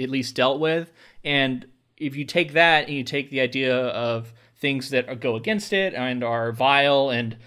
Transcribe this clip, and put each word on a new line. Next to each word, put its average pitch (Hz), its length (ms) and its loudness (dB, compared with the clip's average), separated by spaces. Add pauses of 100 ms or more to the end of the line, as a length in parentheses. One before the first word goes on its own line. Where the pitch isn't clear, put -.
at 127 60 -4
least 131 260 -4
dealt 135 240 2
with. 160 320 0 (320)
And 135 420 0 (300)
if 139 200 -6
you 143 100 -6
take 160 280 -2
that 160 340 4
and 147 100 -6
you 127 60 -2
take 143 260 -4
the 135 120 -2
idea 131 340 0
of 117 580 -2 (240)
things 139 320 -4
that 123 180 0
are, 131 80 -10
go 117 200 -2
against 208 360 -4
it 190 220 0
and 127 300 -4
are 117 280 0
vile 139 600 4
and, 117 360 -2